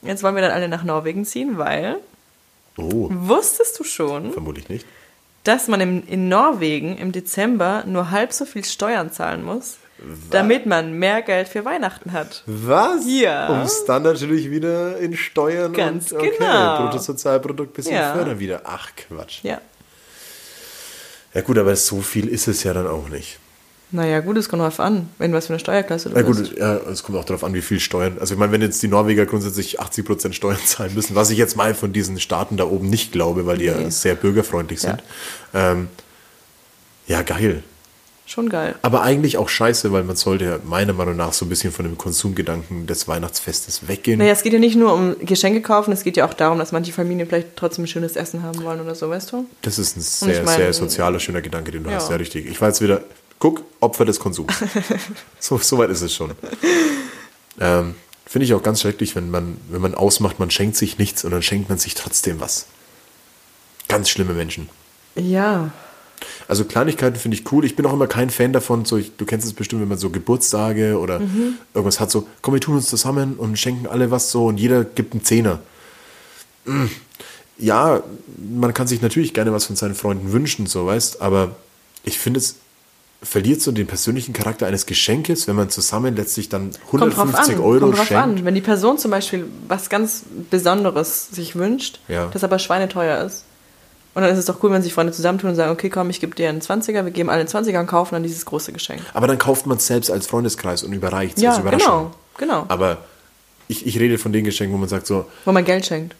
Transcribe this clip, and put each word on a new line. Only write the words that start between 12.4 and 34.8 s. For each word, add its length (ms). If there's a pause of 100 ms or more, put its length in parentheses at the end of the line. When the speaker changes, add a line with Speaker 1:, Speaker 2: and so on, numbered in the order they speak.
Speaker 2:
Was? 600
Speaker 1:
Ja. 540
Speaker 2:
Um's 240
dann 180
natürlich 460
wieder 480
in 180
Steuern 580
Speaker 1:
Ganz 380
Speaker 2:
und, 80
okay, 180
Speaker 1:
genau. 460
Speaker 2:
Bruttosozialprodukt 880
bisschen 220
Speaker 1:
Ja. 180
Speaker 2:
fördern 260
wieder. 240
Ach, 320
Quatsch. 480
Speaker 1:
Ja. 180 (1700)
Speaker 2:
Ja 80
gut, 160
aber 180
so 260
viel 260
ist 200
es 160
ja 100
dann 140
auch 220
nicht. 280 (540)
Speaker 1:
Naja, 300
gut, 160
es 120
kommt 140
drauf 160
an, 280 (120)
in 140
was 140
für 60
eine 60
Steuerklasse 500
du 60
Speaker 2:
Na 80
gut, 160
Speaker 1:
bist. 180
Speaker 2:
ja, 200
es 260
kommt 140
auch 80
drauf 180
an, 100
wie 80
viel 180
Steuern. 400
Also 140
ich 60
meine, 120
wenn 100
jetzt 200
die 60
Norweger 400
grundsätzlich 520
achtzig 260
Prozent 280
Steuern 320
zahlen 300
müssen, 200
was 140
ich 80
jetzt 180
mal 200
von 180
diesen 260
Staaten 380
da 80
oben 240
nicht 220
glaube, 340
weil 140
die 60
ja 120
Speaker 1:
Nee. 140
Speaker 2:
sehr 240
bürgerfreundlich 640